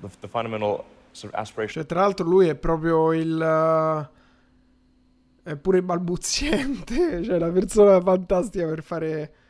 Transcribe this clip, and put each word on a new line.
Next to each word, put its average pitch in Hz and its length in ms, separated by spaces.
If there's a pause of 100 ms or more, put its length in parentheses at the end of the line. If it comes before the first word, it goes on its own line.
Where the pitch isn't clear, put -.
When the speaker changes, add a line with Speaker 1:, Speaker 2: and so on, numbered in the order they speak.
Speaker 1:
the, 101 80 (120)
the 104 60
fundamental 110 580 (280)
sort - 200
of - 60
aspiration. 110 420
Speaker 2:
Cioè, 147 40
tra 165 160
l'altro 196 240
lui 180 220
è 151 80
proprio 160 580
il, 160 280
eh, 160 680 (1400)
è 151 40
pure 185 260
balbuziente, 208 1400
<laughs> - 0
cioè 180 140
la 170 140
persona 185 500
fantastica 185 680
per 160 160
fare 160 500 (160)